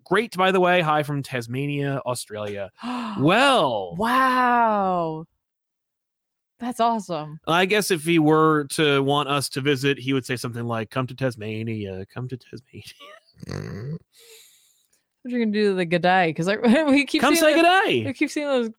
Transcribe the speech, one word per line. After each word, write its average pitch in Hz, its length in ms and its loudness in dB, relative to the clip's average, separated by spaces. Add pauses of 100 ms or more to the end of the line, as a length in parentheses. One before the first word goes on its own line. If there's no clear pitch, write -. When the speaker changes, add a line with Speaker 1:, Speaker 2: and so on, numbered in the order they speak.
Speaker 1:
great, 208 320 -2
by 185 160 2
the 185 80 2
way. 180 220 4
Hi 151 220 0
from 143 180 -4
Tasmania, 135 800 -6
Australia. 104 680 -8 (120)
Speaker 2:
<gasps> 233 380 -8
Speaker 1:
Well, 156 760 2
Speaker 2:
Wow. 220 1300 0 (1400)
That's 240 180 -6
awesome. 175 680 -4
Speaker 1:
I 170 180 2
guess 202 240 0
if 156 140 -2
he 170 160 4
were 156 540 4
to 143 280 4
want 143 260 0
us 139 200 -2
to - 120 -8
visit, 139 380 0
he 131 140 -4
would 135 120 0
say 131 120 -6
something 117 280 -6
like, 113 260 -6
"Come 131 180 -4
to 131 80 -16
Tasmania, 110 920 -6
come 127 220 -12
to 131 80 -10
Tasmania." 117 1600 -14
<laughs> - 0 - (1300)
Speaker 2:
What 247 80 -10
are 247 60 0
you 233 60 2
gonna 214 80 0
do 208 180 2
to 190 40 0
the 185 120 0
G'day? 175 500 2
'Cause, 165 120 -2
like, 208 140 -2
<laughs> 269 260 4
we 277 180 4
keep 311 140 -2
Speaker 1:
Come 285 160 4
Speaker 2:
seeing 311 180 4
Speaker 1:
say 302 60 4
Speaker 2:
the, 339 80 6
Speaker 1:
G'day. 359 380 2
Speaker 2:
we 269 60 -4
keep 285 180 -2
seeing 294 180 -6
those 247 300 0